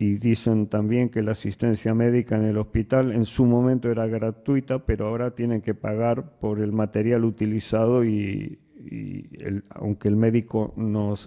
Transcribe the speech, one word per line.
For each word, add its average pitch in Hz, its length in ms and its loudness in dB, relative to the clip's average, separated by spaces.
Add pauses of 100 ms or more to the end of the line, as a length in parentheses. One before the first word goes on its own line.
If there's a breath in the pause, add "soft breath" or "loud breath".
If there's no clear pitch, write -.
Y 104 120 2
dicen 110 540 0
también 113 420 0
que 113 120 -2
la 107 120 -2
asistencia 110 600 -2
médica 117 440 2
en 107 80 2
el 107 120 0
hospital 113 540 0
en 110 140 2
su - 180 0
momento 120 480 2
era 113 160 0
gratuita, 131 800 -2
pero 107 240 -2
ahora 120 260 -2
tienen 117 260 0
que 107 120 -4
pagar 110 680 -2
por 107 220 -2
el 104 100 0
material 110 540 0
utilizado 110 800 2
y, 104 540 -2 (200)
y - 640 -12
el, 98 260 -6
aunque 104 380 -4
el 104 80 4
médico 113 640 2
no, 104 380 -2 (120)